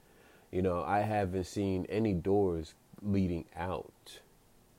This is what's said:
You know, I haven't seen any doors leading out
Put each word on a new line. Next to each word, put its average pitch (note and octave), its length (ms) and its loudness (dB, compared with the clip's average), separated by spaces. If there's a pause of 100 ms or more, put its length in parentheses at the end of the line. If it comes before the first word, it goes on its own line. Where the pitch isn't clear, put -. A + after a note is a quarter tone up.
(520)
You F#2 100 0
know, F2 220 2
I F2+ 160 0
haven't G2+ 460 0
seen F#2+ 440 -2
any G#2+ 240 2
doors F2+ 640 0 (260)
leading F#2 440 0 (120)
out - 640 -8 (600)